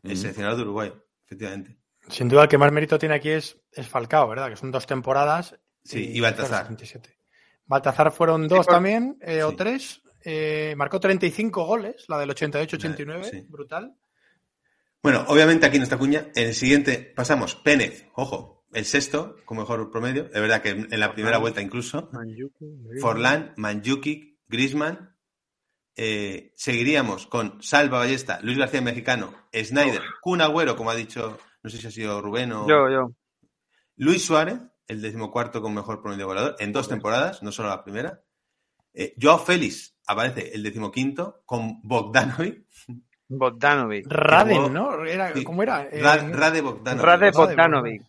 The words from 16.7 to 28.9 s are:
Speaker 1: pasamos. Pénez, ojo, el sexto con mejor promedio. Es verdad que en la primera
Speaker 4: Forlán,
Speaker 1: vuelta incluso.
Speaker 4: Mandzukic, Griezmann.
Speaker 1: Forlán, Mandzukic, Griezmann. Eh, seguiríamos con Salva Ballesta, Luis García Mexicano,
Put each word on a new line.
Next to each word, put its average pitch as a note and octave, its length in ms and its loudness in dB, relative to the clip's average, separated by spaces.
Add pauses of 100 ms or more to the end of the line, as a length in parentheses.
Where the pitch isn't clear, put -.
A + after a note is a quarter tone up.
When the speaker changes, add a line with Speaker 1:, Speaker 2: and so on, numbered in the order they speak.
Speaker 1:
pasamos. B2+ 400 -2
Pénez, - 600 0
ojo, - 580 -8
el A2 120 -4
sexto D3 500 -4 (100)
con A2+ 140 -12
mejor A2 320 -6
promedio. B2+ 420 -6
Es G#2+ 80 -2
verdad G#2+ 220 2
que G#2+ 60 0
en A2 300 -6
la G#2 140 0
primera A2 220 0
Speaker 4:
Forlán, A2 60 2
Speaker 1:
vuelta A2+ 200 -4
incluso. A#2+ 500 -8
Speaker 4:
Mandzukic, A#2 480 -14
Griezmann. C3+ 420 -16
Speaker 1:
Forlán, A#2+ 560 0
Mandzukic, B2 800 -6 (100)
Griezmann. D3 680 -4 (800)
Eh, G#2 600 -6
seguiríamos A#2+ 720 0
con G#2 340 -6
Salva C#3 380 4
Ballesta, B2 440 -2
Luis B2 140 -2
García C3+ 240 0
Mexicano, A#2 520 -2 (200)